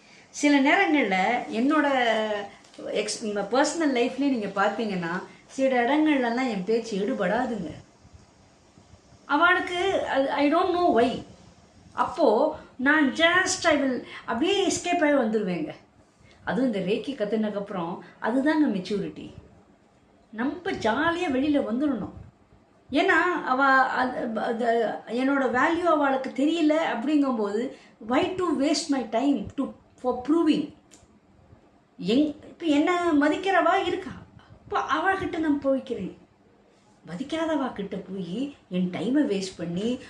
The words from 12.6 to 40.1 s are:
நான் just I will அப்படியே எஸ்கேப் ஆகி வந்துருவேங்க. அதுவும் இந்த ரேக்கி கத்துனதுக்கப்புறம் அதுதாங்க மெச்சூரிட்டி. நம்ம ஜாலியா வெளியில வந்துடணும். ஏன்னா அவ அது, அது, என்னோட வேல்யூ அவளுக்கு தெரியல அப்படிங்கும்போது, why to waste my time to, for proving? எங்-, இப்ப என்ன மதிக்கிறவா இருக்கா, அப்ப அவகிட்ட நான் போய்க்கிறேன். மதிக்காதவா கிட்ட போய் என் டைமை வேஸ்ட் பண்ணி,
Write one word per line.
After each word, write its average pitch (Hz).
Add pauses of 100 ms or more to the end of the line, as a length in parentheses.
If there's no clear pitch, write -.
நான் 277
just 349
I 311
will 262 (220)
அப்படியே 349
எஸ்கேப் 349
ஆகி 285
வந்துருவேங்க. 185 (720)
அதுவும் 226
இந்த 185
ரேக்கி 254
கத்துனதுக்கப்புறம் 202 (220)
அதுதாங்க 277
மெச்சூரிட்டி. 185 (960)
நம்ம 240
ஜாலியா 330
வெளியில 277
வந்துடணும். 254 (760)
ஏன்னா 339 (280)
அவ 262 (100)
அது, 247
அது, 240 (420)
என்னோட 269
வேல்யூ 302
அவளுக்கு 277
தெரியல 302 (180)
அப்படிங்கும்போது, 240 (380)
why 339
to 359 (140)
waste 294
my 262
time 233
to, - (300)
for 247
proving? 311 (1300)
எங்-, 294
இப்ப -
என்ன 339
மதிக்கிறவா 339
இருக்கா, 349 (260)
அப்ப -
அவகிட்ட 349
நான் 294
போய்க்கிறேன். 240 (920)
மதிக்காதவா 277
கிட்ட 196
போய் 190 (140)
என் 180
டைமை 220
வேஸ்ட் 190
பண்ணி, 190 (100)